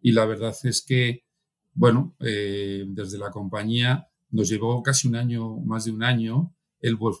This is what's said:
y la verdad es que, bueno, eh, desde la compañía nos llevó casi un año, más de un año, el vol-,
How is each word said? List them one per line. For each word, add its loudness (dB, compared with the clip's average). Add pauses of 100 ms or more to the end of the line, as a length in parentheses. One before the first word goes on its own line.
y 4
la 6
verdad -2
es -2
que, 0 (500)
bueno, 4
eh, -4
desde -8
la -10
compañía 0 (240)
nos 2
llevó 0
casi 2
un 2
año, -2
más -4
de -4
un -4
año, 0 (240)
el 0
vol-, -2